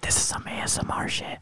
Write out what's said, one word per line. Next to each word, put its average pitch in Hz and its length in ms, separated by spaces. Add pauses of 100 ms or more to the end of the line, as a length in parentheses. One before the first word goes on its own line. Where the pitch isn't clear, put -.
This - 160
is - 60
some - 240
A - 40
S - 280
M - 100
R - 180
shit. - 340